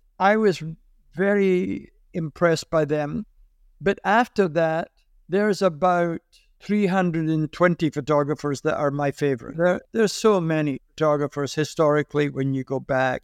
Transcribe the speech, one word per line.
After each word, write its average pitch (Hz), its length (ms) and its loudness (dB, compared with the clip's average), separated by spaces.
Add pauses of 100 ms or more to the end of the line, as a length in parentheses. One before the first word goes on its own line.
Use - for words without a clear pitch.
(200)
I 196 160 4
was 214 260 2 (520)
very 190 800 0 (220)
impressed 165 560 0
by 156 140 2
them. 151 420 -4 (540)
But 196 240 -2
after 208 460 2
that, 160 400 -2 (400)
there's 202 320 0
about 175 600 0 (380)
three 208 280 0
hundred 175 420 0
and 156 220 0
twenty 175 400 2
photographers 147 680 -2
that - 160 -2
are 147 120 0
my 143 220 -2
favorite. 139 460 -4
There, 180 240 2 (100)
there's 220 220 0
so 208 280 2
many 156 480 -2
photographers 147 640 -2
historically 147 760 0
when 135 260 -2
you 131 80 -4
go 135 160 -4
back, 131 440 -2